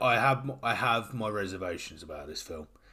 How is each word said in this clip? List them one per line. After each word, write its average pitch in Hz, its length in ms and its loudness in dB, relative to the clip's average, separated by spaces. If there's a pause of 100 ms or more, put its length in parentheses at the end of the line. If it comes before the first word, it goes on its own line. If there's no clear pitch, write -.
I 120 160 6
have 131 220 6
m-, 135 240 -6
I 113 120 2
have 117 380 2
my 110 160 -2
reservations 92 760 -4
about 76 260 -12
this 78 120 -8
film. 80 280 -10 (240)